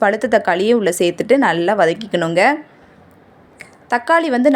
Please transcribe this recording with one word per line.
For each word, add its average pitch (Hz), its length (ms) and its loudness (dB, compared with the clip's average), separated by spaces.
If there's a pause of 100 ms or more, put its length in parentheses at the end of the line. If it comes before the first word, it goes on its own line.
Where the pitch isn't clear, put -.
பழுத்த 214 340 0
தக்காளியை 208 440 0
உள்ள 175 220 0
சேர்த்துட்டு 175 440 0
நல்லா 170 360 0
வதக்கிக்கணுங்க. 170 600 -2 (1500)
தக்காளி 320 440 0
வந்து 254 180 4